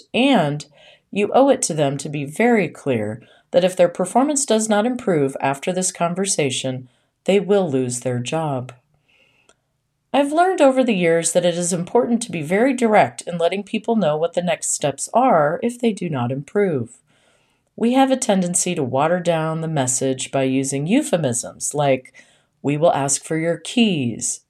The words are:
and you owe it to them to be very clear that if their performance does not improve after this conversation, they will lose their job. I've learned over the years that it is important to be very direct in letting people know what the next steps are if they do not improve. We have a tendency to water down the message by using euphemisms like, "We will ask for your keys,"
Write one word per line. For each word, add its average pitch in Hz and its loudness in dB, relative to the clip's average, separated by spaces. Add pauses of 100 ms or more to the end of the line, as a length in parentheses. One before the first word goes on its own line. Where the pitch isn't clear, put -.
(140)
and 190 2 (460)
you 202 0
owe 277 6
it - 2
to - -2
them 143 0
to 156 -10
be 147 -6
very 208 2
clear 110 -4 (300)
that 180 4
if 180 0
their 175 4
performance 247 0
does 220 0
not 208 2
improve 175 0
after 139 -2
this 180 -4
conversation, 160 -2 (380)
they 196 4
will 190 2
lose 127 -2
their 123 -2
job. 131 -4 (1400)
I've 285 2
learned 359 2
over 262 6
the 247 2
years 165 2
that 180 2
it 175 2
is 175 -2
important 226 0
to - -10
be 170 -4
very 202 2
direct 214 2
in 175 -6
letting 175 0
people 220 -4
know 156 2
what 165 -2
the 180 -2
next 170 -4
steps - -4
are 175 2
if 240 -4
they 233 0
do 185 -6
not 127 -2
improve. 143 -4 (720)
We 233 0
have 269 4
a 262 2
tendency 180 0
to 160 -2
water 143 0
down 160 -2
the 160 -6
message 131 -2
by 135 0
using 135 -2
euphemisms 160 -2
like, 139 0 (480)
"We 143 -2
will 165 2
ask 139 -4
for 160 -4
your 165 -2
keys," 160 -2